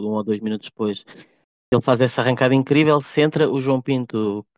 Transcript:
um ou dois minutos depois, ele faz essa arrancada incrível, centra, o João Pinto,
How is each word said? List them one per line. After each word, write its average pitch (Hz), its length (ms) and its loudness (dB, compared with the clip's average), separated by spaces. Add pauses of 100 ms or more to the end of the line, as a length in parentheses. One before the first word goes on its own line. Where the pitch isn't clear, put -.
um 107 40 -4
ou 107 100 -2
dois 107 180 -4
minutos 107 280 -6
depois, 107 360 -6 (680)
ele 120 100 2
faz 123 180 2
essa 127 220 0
arrancada 127 320 2
incrível, 143 460 4
centra, 151 500 0
o 135 100 -2
João 131 220 0
Pinto, 110 640 -4 (120)